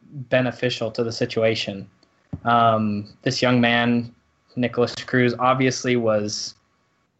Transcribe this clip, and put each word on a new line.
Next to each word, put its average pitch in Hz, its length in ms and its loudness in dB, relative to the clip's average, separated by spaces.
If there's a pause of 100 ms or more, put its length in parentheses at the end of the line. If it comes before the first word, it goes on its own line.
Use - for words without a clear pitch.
beneficial 127 880 -2
to 120 140 -4
the 113 80 -2
situation. 113 760 -2 (580)
Um, 110 760 2
this - 220 -2
young 123 180 4
man, 120 500 2 (440)
Nicholas 120 400 -2
Cruz, 123 420 0
obviously 127 600 0
was 107 580 -2 (640)